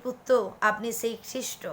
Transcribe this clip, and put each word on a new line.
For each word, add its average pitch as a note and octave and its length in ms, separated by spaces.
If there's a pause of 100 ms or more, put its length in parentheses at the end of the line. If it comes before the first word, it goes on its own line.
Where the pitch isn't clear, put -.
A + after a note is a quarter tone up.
পুত্র, B3 480 (100)
আপনি G#3+ 300
সেই A3+ 260 (120)
খ্রিস্ট।" - 440